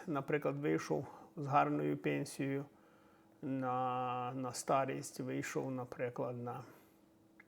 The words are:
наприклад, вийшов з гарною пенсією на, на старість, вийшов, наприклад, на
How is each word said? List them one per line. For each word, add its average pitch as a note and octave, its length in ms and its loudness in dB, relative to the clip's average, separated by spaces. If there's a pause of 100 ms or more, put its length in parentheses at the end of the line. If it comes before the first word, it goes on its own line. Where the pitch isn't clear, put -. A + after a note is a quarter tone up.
наприклад, D3 480 2
вийшов D3+ 500 2 (320)
з D3 80 -4
гарною D3 520 4
пенсією C#3 680 0 (760)
на, B2+ 920 0
на B2+ 180 -2
старість, C#3 680 0
вийшов, C3+ 520 -2
наприклад, B2 720 -4
на A#2+ 200 -6 (840)